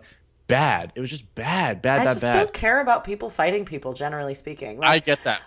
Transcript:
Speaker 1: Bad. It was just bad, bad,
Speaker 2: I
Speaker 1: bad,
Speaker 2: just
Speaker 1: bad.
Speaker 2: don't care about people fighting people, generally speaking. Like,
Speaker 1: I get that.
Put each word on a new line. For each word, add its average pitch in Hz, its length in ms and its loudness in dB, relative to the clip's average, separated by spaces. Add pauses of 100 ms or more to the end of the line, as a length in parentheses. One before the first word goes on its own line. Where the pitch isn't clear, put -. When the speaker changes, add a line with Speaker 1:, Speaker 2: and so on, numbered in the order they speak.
(480)
Speaker 1:
Bad. 120 480 2
It 120 60 -8
was 127 80 -6
just 135 260 -14
bad, 135 460 -2
bad, 135 200 4
Speaker 2:
I - 40 2
Speaker 1:
bad, - 80 4
Speaker 2:
just - 100 -2
Speaker 1:
bad. 120 100 2
Speaker 2:
don't - 200 2
care 240 280 2
about 240 220 2
people 208 260 -8
fighting 185 360 0
people, 135 280 -8
generally 143 400 -6
speaking. 135 460 -12
Like, 135 100 4
Speaker 1:
I 160 100 6
get 147 240 0
that. 113 240 -2